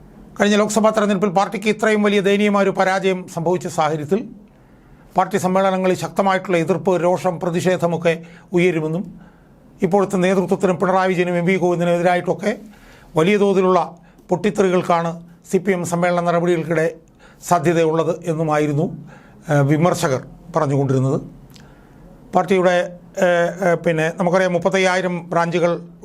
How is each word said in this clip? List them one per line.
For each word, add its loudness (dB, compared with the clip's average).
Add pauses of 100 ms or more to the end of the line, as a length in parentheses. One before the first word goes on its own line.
(360)
കഴിഞ്ഞ 2
ലോക്സഭാ 2
തെരഞ്ഞെടുപ്പിൽ 0
പാർട്ടിക്ക് -2
ഇത്രയും 0
വലിയ 2
ദയനീയമായ 2
ഒരു 0
പരാജയം 0 (160)
സംഭവിച്ച -2 (100)
സാഹചര്യത്തിൽ -2 (960)
പാർട്ടി 0
സമ്മേളനങ്ങളിൽ 0
ശക്തമായിട്ടുള്ള 0
എതിർപ്പ്, 0 (120)
രോഷം, 0
പ്രതിഷേധമൊക്കെ 0 (420)
ഉയരുമെന്നും 0 (840)
ഇപ്പോഴത്തെ 0
നേതൃത്വത്തിനും 0
പിണറായി 2
വിജയനും 0
എം -2
വി 2
ഗോവിന്ദനെതിരായിട്ടൊക്കെ 0 (640)
വലിയ 4
തോതിലുള്ള 4 (500)
പൊട്ടിത്തെറികൾക്കാണ് 0 (380)
സി 2
പി 2
എം -4 (100)
സമ്മേളന 0
നടപടികൾക്കിടെ 0 (640)
സാധ്യതയുള്ളത് 2 (180)
എന്നുമായിരുന്നു, 0 (640)
ഏഹ്, 4
വിമർശകർ 2 (360)
പറഞ്ഞുകൊണ്ടിരുന്നത്. 0 (1160)
പാർട്ടിയുടെ, 2 (500)
ഏഹ്, 2 (140)
ഏഹ്, 2
പിന്നെ 0 (140)
നമുക്കറിയാം, 2
മുപ്പത്തയ്യായിരം 0 (160)
ബ്രാഞ്ചുകൾ 0 (320)